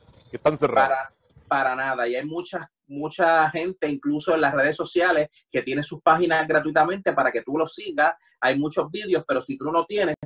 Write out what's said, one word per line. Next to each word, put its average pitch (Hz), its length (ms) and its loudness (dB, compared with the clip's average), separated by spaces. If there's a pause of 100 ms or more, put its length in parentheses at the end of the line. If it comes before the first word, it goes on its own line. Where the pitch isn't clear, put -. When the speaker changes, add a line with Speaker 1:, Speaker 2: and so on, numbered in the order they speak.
(300)
Speaker 1:
que 120 80 -12
están 151 220 0
cerrados. 135 360 4
Speaker 2:
Para, - 200 -8 (320)
para 131 280 2
nada. 127 320 -2
Y 120 60 -2
hay 131 100 -4
mucha, 165 480 -8 (140)
mucha 156 640 2
gente, 165 400 -4
incluso 147 460 0
en 160 60 2
las 139 120 2
redes 147 220 2
sociales, 170 540 0 (220)
que 127 120 -2
tiene 139 180 -2
sus 151 220 -10
páginas 160 440 2
gratuitamente 156 680 0
para 131 180 0
que 117 100 -4
tú 139 160 -6
los 160 160 -2
sigas. 165 400 -2 (260)
Hay 135 200 2
muchos 156 320 -2
vídeos, 185 360 -2
pero 131 140 0
si 139 160 -8
tú - 140 -6
no 170 140 0
tienes, 202 280 -2 (120)